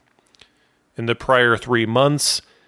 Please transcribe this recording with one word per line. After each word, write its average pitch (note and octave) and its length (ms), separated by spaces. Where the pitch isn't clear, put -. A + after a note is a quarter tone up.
In A#2 80
the A#2 100
prior B2 420
three A#2 280
months, C#3 560